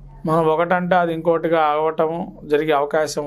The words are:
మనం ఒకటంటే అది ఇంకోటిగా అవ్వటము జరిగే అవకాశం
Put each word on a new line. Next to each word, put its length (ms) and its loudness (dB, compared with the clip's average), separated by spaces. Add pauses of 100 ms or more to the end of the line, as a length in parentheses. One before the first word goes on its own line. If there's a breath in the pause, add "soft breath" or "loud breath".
(280)
మనం 160 2 (100)
ఒకటంటే 480 0
అది 160 0
ఇంకోటిగా 440 0 (120)
అవ్వటము 440 0 (340)
జరిగే 280 2
అవకాశం 480 -2